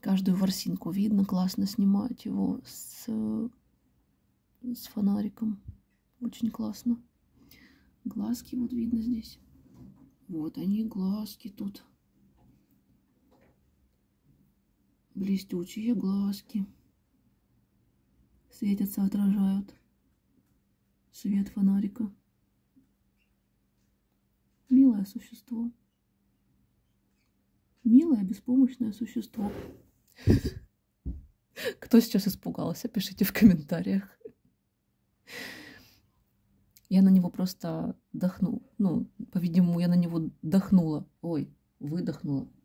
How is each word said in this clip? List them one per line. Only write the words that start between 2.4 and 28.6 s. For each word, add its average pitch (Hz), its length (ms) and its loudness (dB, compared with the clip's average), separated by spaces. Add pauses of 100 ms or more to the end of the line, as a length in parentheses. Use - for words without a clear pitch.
с, - 420 -18 (1600)
с 240 240 -10
фонариком. 208 760 -2 (580)
Очень 226 300 -4
классно. 226 480 -4 (1080)
Глазки 214 500 -8
вот 240 160 -4
видно 233 300 -2
здесь. 226 360 -6 (920)
Вот 160 280 -8
они, 202 260 -2
глазки 208 680 -6
тут. - 340 -12 (3250)
Блестючие 196 800 -4
глазки. 196 720 -4 (1800)
Светятся, 196 540 -2
отражают 196 720 0 (1400)
свет 196 380 -2
фонарика. 202 600 0 (2500)
Милое 254 360 6
существо. 233 680 -10 (2250)
Милое, 247 400 6
беспомощное 240 680 0